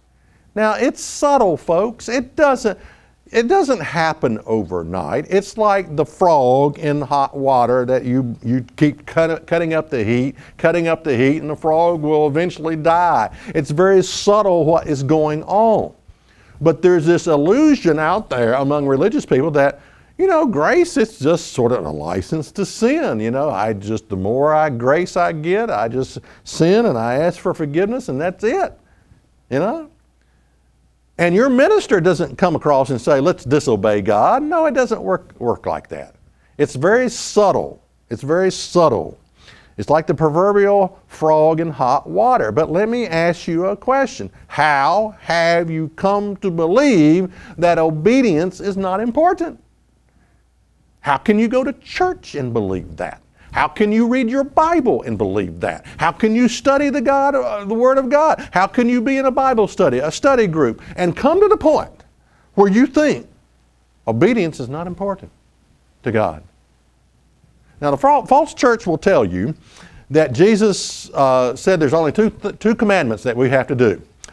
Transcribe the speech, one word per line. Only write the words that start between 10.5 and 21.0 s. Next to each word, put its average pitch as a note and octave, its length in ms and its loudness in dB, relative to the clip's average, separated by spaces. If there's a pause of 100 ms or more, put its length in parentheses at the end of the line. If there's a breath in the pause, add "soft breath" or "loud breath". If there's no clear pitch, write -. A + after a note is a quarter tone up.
cutting E3 300 0
up D#3+ 160 -2
the C#3 120 0
heat, D#3+ 220 2
and D3 100 -8
the D3+ 80 -8
frog E3 460 0
will D3+ 240 2
eventually D#3+ 480 -4
die. D#3+ 580 0 (220 loud breath)
It's D3+ 160 -2
very F#3 320 4
subtle F#3+ 600 0
what D#3+ 240 0
is C#3 160 -4
going D3+ 400 0
on. G3+ 500 0 (680 soft breath)
But D#3+ 220 2
there's F3+ 240 4
this E3+ 220 2
illusion E3+ 720 2
out F3+ 280 -2
there A#2+ 260 0
among C#3 320 0
religious E3+ 400 0
people C#3+ 260 0
that, C#3 280 0 (360 soft breath)
you F#4+ 100 0
know, E4 200 2
grace A3+ 500 0
is A3+ 220 -2